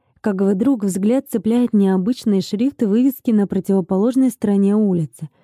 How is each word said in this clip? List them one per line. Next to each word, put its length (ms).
как 220
вдруг 420
взгляд 460
цепляет 420
необычные 680
шрифты 440
вывески 440
на 160
противоположной 800
стороне 480
улицы. 540